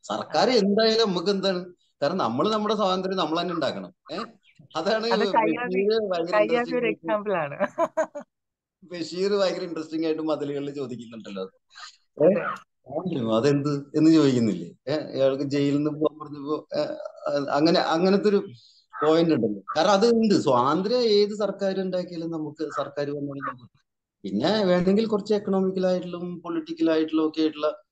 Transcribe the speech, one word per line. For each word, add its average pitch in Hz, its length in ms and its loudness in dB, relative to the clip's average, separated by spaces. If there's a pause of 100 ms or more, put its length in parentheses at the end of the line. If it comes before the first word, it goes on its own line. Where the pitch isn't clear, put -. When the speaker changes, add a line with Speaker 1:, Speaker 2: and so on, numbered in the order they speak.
Speaker 1:
സർക്കാർ 110 400 -2
Speaker 2:
അതെ. 233 100 2
Speaker 1:
എന്തായാലും 220 560 4
നമുക്ക് 175 220 -2
എന്താണ്, 190 340 -2 (380)
കാരണം 156 140 0
നമ്മൾ 135 340 0
നമ്മുടെ 214 240 0
സ്വാതന്ത്ര്യം 190 420 -2
നമ്മൾ 165 240 -2
തന്നെ 175 140 -4
ഉണ്ടാക്കണം. 98 380 -4 (200)
ഏ? 160 40 -8 (600)
അതാണ് 220 300 0
Speaker 2:
അത് 220 140 2
കയ്യാവി, - 480 0
Speaker 1:
ബഷീർ 202 400 0
ഭയങ്കര 170 240 -2
Speaker 2:
കയ്യാവി 214 120 4
Speaker 1:
interesting 240 340 0
Speaker 2:
ഒരു 240 80 0
Speaker 1:
ആയിട്ട്, - 0 -
Speaker 2:
എക്സാമ്പിൾ 214 460 -2
ആണ്. 160 340 -2 (1160)
Speaker 1:
ബഷീർ 180 480 -4
ഭയങ്കര 185 320 0
interesting 160 440 -4
ആയിട്ട് 156 160 -2
മതിലുകളിൽ 143 520 -4
ചോദിക്കുന്നുണ്ടല്ലോ. 113 680 -10
ഏ? - 840 -6
Speaker 2:
അതെ. 185 180 4
Speaker 1:
"ആയിരുന്നു 139 920 -6
അതെന്ത്?" 143 640 0
എന്ന് 156 140 6
ചോദിക്കുന്നില്ലേ? 123 840 2
ഏ? 151 220 -6
ഇയാൾക്ക് 135 260 2
ജയിലിൽ 143 340 0
നിന്ന് 147 140 0
പോകാൻ 151 280 -2
പറഞ്ഞപ്പോ, 147 580 -8
ഏ, 151 60 0 (680)
അങ്ങനെ, 160 300 4
അങ്ങനത്തെ 190 480 2
ഒരു 202 180 2 (600)
പോയിന്റ് 160 280 4
ഉണ്ടല്ലോ. 107 280 -2 (140)
കാരണം 185 160 4
അത് 196 160 6
ഉണ്ട്, 226 260 4
സ്വാതന്ത്ര്യം 156 640 2
ഏത് 208 400 2
സർക്കാർ 196 420 -2
ഉണ്ടാക്കിയാലും 175 500 -6
നമുക്ക്, 151 460 -8
സർക്കാർ 143 340 -4
വന്നാലും 139 460 -8
നമുക്ക്, - 240 -20 (420)
പിന്നെ 151 420 0
വേണമെങ്കിൽ 185 420 4
കുറച്ച് 214 280 0
economical 190 520 0
ആയിട്ടുള്ള, 180 320 -2
political 165 720 -4
ആയിട്ടുള്ള 156 380 2
ഒക്കെ 156 120 -4
ആയിട്ടുള്ള 151 520 -2